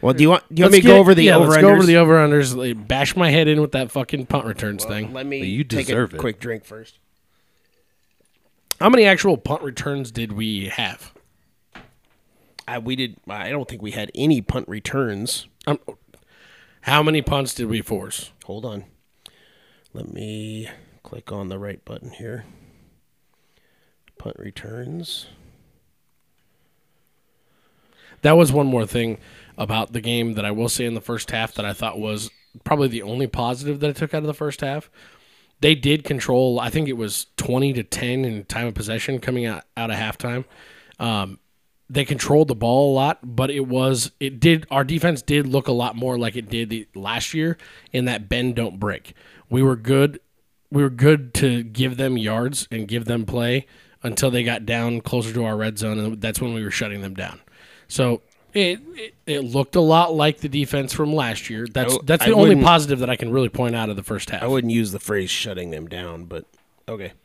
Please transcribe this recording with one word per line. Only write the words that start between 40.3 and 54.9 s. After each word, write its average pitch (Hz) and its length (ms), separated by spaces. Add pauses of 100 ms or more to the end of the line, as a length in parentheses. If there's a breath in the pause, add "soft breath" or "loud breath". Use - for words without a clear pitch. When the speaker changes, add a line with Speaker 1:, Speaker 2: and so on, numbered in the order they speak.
Speaker 2:
Um, 101 400 (520)
they 135 140
controlled 143 440
the 131 60
ball 127 380
a - 20
lot, 139 280
but 123 280
it 139 160
was, 127 520
it 135 220
did, 160 300
our 139 140
defense 160 360
did 147 260
look 131 220
a 135 40
lot 120 220
more 123 240
like 113 180
it 110 120
did 113 220
the, 113 240
last 104 400
year 160 240 (340 loud breath)
in 127 140
that 107 220
bend, 123 260
don't 101 260
break. 101 340 (360 soft breath)
We 127 120
were 131 140
good. 135 420 (520)
We 143 120
were 139 80
good 131 440
to 123 280
give 120 360
them 131 180
yards 117 540
and 110 180
give 117 160
them 113 220
play 123 400 (360 soft breath)
until 123 280
they 123 120
got 113 220
down 117 380